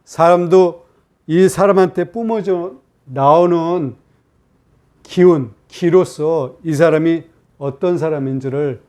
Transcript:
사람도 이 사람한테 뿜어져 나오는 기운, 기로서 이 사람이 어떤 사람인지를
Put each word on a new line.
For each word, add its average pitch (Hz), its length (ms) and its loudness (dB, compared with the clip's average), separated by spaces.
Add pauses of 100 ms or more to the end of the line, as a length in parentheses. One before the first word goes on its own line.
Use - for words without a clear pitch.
사람도 175 800 0 (420)
이 175 220 2
사람한테 185 600 0
뿜어져 196 640 -6 (300)
나오는 165 920 0 (1040)
기운, 160 520 2 (140)
기로서 160 960 -2
이 160 100 -4
사람이 160 500 2 (340)
어떤 160 400 -4
사람인지를 135 920 -6